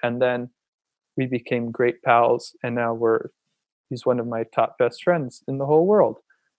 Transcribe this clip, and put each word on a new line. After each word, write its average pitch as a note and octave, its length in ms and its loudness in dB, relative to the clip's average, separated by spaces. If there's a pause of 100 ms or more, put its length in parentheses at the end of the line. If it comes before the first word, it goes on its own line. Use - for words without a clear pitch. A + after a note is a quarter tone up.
and A#2+ 180 -2
then B2 280 -2 (680)
we C3+ 80 -2
became A#2+ 460 -4
great A#2+ 320 -2
pals, A#2+ 600 2
and A#2+ 120 -4
now A#2 180 -2
we're, A2+ 360 0 (600)
he's B2+ 160 -8
one B2 140 2
of A#2 80 -4
my A2+ 160 -6
top - 340 -2
best - 260 -2
friends D#3+ 440 -2
in C3+ 100 -6
the C#3 80 -4
whole D#3 200 4
world. F#3+ 320 2 (420)